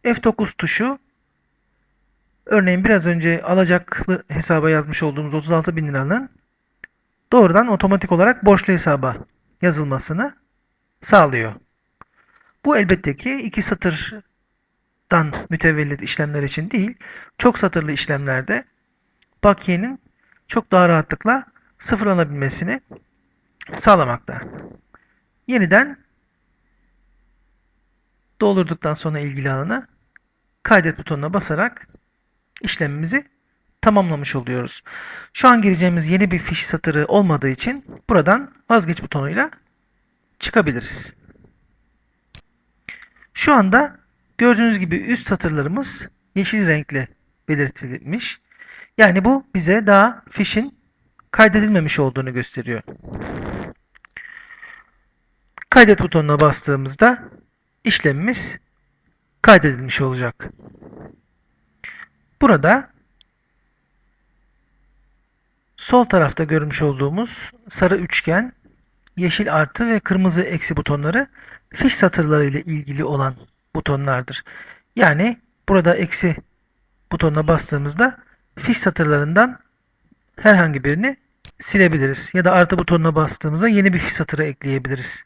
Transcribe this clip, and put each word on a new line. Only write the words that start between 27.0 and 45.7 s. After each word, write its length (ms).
doldurduktan 540
sonra 260
ilgili 300
alana 360
kaydet 360
butonuna 340
basarak 560
işlemimizi 640
tamamlamış 560
oluyoruz. 460
Şu 160
an 140
gireceğimiz 460
yeni 220
bir 80
fiş 280
satırı 400
olmadığı 420
için 360
buradan 460
vazgeç 320
butonuyla 480
çıkabiliriz. 760
Şu 180
anda 460
gördüğünüz 400
gibi 180
üst 320
satırlarımız 800